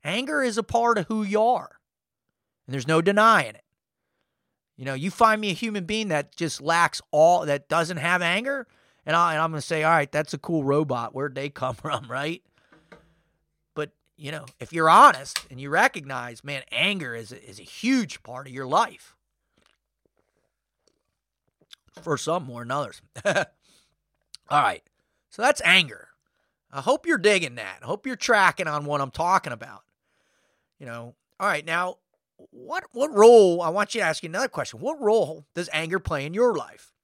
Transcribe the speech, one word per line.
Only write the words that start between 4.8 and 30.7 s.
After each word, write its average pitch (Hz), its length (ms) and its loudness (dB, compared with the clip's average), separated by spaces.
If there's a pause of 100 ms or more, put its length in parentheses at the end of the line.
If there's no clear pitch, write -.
know, 135 100 -6
you 156 160 -4
find 220 300 2
me 208 100 -4
a 170 40 -2
human 208 300 -6
being 214 240 -4
that 151 280 -4
just - 240 -6
lacks 165 500 0
all, 160 360 4
that 143 220 -2
doesn't 156 280 0
have 175 260 0
anger, 233 460 -4 (360)
and 156 120 0
I, 170 160 2
and 156 100 0
I'm 165 80 -2
gonna 156 100 -6
say, 156 220 -4
"All 156 80 2
right, 151 200 2
that's 151 240 -4
a 139 40 -12
cool 165 240 -4
robot. 135 500 -2
Where'd 135 220 -6
they 139 140 -8
come 131 260 -6
<laughs> - 80 -18
from?" 139 260 -8
Right? 147 360 -8 (1300)
But, 147 160 -10 (260)
you 147 140 -14
know, 156 160 -14 (140)
if 123 120 -14
you're 160 160 2
honest 180 640 6
and 127 100 -16
you 139 80 -10
recognize, 139 760 -4
man, 139 260 -10
anger 143 460 -4
is 113 160 -14
a, - 120 -20
is 101 140 -20
a 98 60 -20
huge 240 580 -4
part 127 240 -16
of 131 60 -20
your 131 140 -10
life. - 500 -2 (2750)
For 156 160 -4
some 160 280 -4
more 120 160 -14
than 120 100 -12
others. 139 320 -8 (100)
<laughs> - 120 -18
All 202 200 0 (1040)
right. 127 360 0 (460)
So - 120 -8
that's 285 220 2
anger. 170 440 2 (640)
I 139 100 -10
hope 269 220 0
you're 320 140 0
digging 175 380 0
that. 98 260 -12
I 117 40 -16
hope 196 200 -8
you're 262 80 -6
tracking 190 540 2
on 147 160 -4
what 147 160 -2
I'm 135 100 -4
talking 170 420 -2
about. 110 300 -16 (960)